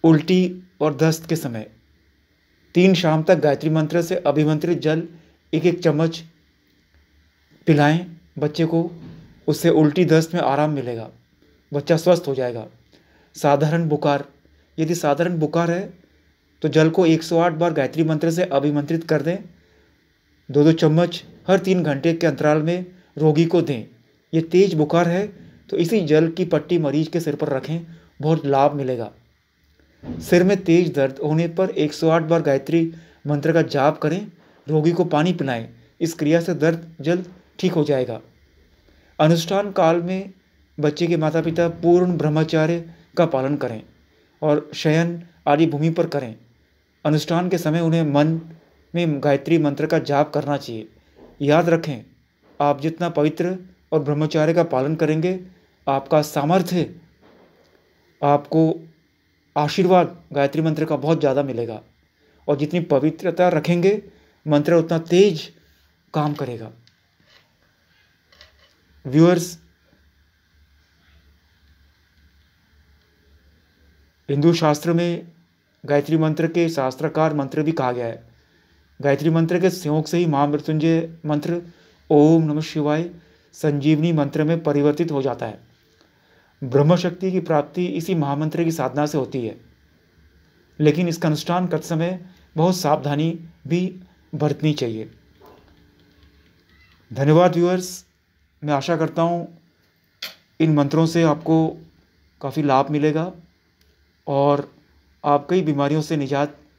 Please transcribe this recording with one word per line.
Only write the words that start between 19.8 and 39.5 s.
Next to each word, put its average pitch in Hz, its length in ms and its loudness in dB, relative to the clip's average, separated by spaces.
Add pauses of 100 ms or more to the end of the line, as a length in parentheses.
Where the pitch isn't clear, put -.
दो 143 140 2
दो 160 100 6
चम्मच 165 500 0 (240)
हर 185 120 4
तीन 185 240 0
घंटे 147 300 0
के 165 140 0
अंतराल 151 340 0
में 175 240 -2 (320)
रोगी 156 280 4
को 170 180 2
दें। 123 220 -6 (480)
ये 160 100 2
तेज 180 320 2
बुखार 160 320 2
है 185 200 -2 (420)
तो - 80 -4
इसी 180 260 0
जल 156 260 2
की 175 180 -4
पट्टी 170 320 -2
मरीज 151 280 -2
के 165 120 -4
सिर 151 160 -4
पर 139 140 -4
रखें, 156 360 -6 (360)
बहुत 151 240 0
लाभ 139 280 2
मिलेगा। 127 380 -4 (920)
सिर - 400 0
में 196 160 2
तेज 170 340 2
दर्द 135 260 -2
होने 160 300 0
पर 185 220 -2
एक 151 220 -2
सौ 165 160 0
आठ 165 140 2
बार 165 180 2
गायत्री 147 500 0 (360)
मंत्र 147 260 0
का 165 100 4
जाप 151 340 0
करें, 180 340 -4 (360)
रोगी 156 240 2
को 170 140 0
पानी 170 280 0
पिलाएं। 131 340 -4 (340)
इस 165 120 -4
क्रिया 160 280 2
से 175 140 -4
दर्द 165 320 -2 (140)
जल्द 175 300 -2 (280)
ठीक 180 140 0
हो 160 100 0
जाएगा। 127 360 -2 (1000)
अनुष्ठान 170 540 2